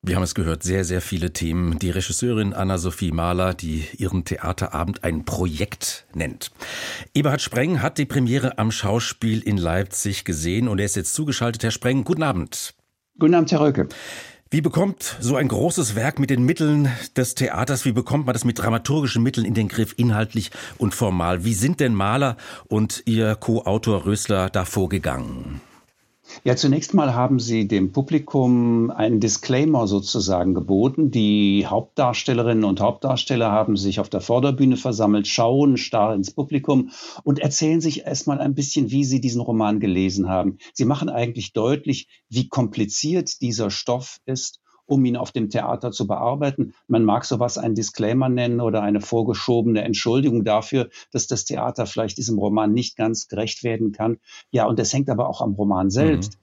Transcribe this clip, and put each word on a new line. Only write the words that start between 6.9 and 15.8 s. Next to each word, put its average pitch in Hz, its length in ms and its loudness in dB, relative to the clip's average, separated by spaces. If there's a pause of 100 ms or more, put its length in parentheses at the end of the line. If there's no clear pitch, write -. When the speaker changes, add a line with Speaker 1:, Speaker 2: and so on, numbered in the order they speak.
Speaker 1:
Eberhard 143 300 0
Spreng 139 400 0
hat 143 160 -2
die 147 80 0
Premiere 127 500 0
am 110 140 0
Schauspiel 110 720 -2
in 101 160 0
Leipzig 92 680 -2
gesehen 90 440 -2
und 101 100 0
er 101 80 0
ist - 100 -4
jetzt - 160 -4
zugeschaltet. 123 520 -2
Herr 113 60 0
Spreng, 127 340 -2
guten 160 180 -2
Abend. - 500 -4 (460)
Speaker 2:
Guten 156 160 6
Abend, 170 180 4
Herr 151 80 4
Rölke. 143 280 2 (640)
Speaker 1:
Wie 156 120 2
bekommt - 580 -2
so 123 160 0
ein 143 100 2
großes 117 480 0